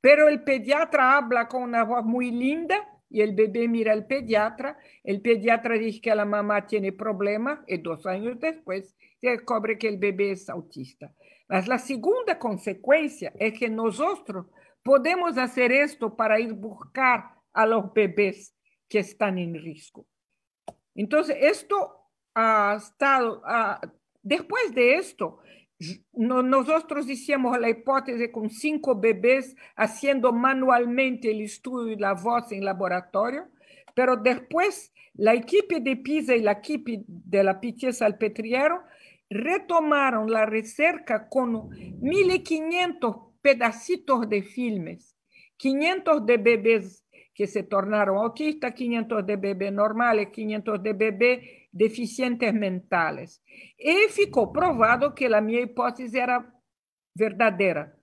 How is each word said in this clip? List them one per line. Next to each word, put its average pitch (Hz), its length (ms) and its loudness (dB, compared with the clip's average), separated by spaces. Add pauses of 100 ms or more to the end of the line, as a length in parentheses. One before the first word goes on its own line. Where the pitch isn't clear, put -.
Pero 294 260 8
el 294 160 2
pediatra 277 720 2
habla 240 300 0
con 247 160 -6
una 233 200 0
voz 233 200 -2
muy 247 280 -2
linda 302 460 -2 (320)
y 214 120 0
el 214 120 2
bebé 220 340 0
mira 226 260 0
al 214 120 -2
pediatra. 226 720 -2 (260)
El 196 180 -4
pediatra 233 560 2
dice 220 240 -4
que 226 120 0
la 208 120 0
mamá 208 420 -2
tiene 196 240 -2
problemas 214 760 -4
y 185 100 -4
dos 165 280 -8
años 214 340 -6
después 214 560 -6 (260)
se 247 80 0
descubre 226 480 -2
que 226 100 -4
el 208 100 -2
bebé 196 340 0
es 190 180 -10
autista. - 640 -14 (340)
Mas 190 200 -2
la 247 100 0
segunda 330 600 -2
consecuencia 226 1040 -2
es 220 180 -2
que 233 120 -4
nosotros 220 800 -4 (360)
podemos 294 540 2
hacer 247 340 2
esto 269 440 0
para 220 240 2
ir 226 140 -4
buscar 226 760 -2 (220)
a 220 120 4
los 214 280 0
bebés 202 640 0 (320)
que 214 120 0
están 190 380 -4
en 170 180 -6
riesgo. 156 500 -16 (880)
Entonces, 294 460 0
esto - 600 0 (340)
ha 214 420 2
estado, 254 680 0
ah, 220 340 -2 (420)
después 349 540 -2
de 247 200 6
esto, 233 440 -6 (720)
no-, 254 300 0
nosotros 277 680 0
hicimos 254 500 0
la 233 100 0
hipótesis 240 600 -2
con 214 180 -6
cinco 294 500 -2
bebés 226 560 2 (200)
haciendo 254 560 0
manualmente 247 1000 2
el 214 100 -4
estudio 233 520 -8
y 208 40 -10
la 196 160 -2
voz 233 380 -2
en 196 140 -6
laboratorio, 190 840 -2 (460)
pero 254 240 2
después 254 760 -2 (200)
la 208 200 4
equipe 339 460 2
de 254 160 -2
pisa 262 400 0
y 233 60 2
la 208 120 2
equipe 226 540 -8
de 185 360 0
la 190 160 2
Pitié 240 340 -4
Salpetriero 226 880 0 (460)
retomaron 277 1000 0
la 220 160 2
recerca 220 840 0
con 233 400 -2 (300)
mil 370 440 2
quinientos 330 720 -2 (260)
pedacitos 247 880 0
de 208 140 -2
filmes, 190 720 -8 (420)
quinientos 302 680 0
de 240 120 4
bebés 220 680 2 (280)
que 202 140 -4
se 196 160 -6
tornaron 196 540 0
autistas, 247 560 -4
quinientos 233 520 -4
de 208 100 -2
bebés 196 360 -4
normales, 214 580 0
quinientos 214 520 -6
de 214 120 -4
bebés 220 800 0
deficientes 233 840 -2
mentales. 180 880 -2 (340)
Y 392 320 4
ficó 403 440 0
probado 269 600 2
que 269 140 -2
la 214 140 4
mi 220 160 -2
hipótesis 240 560 -4
era 247 400 -2 (600)
verdadera. 185 880 0